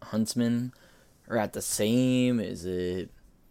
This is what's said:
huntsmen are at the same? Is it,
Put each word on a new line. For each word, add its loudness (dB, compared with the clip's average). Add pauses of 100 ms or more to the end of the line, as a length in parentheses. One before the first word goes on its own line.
huntsmen -2 (560)
are 0
at -2
the -6
same? 2
Is -6
it, -2 (420)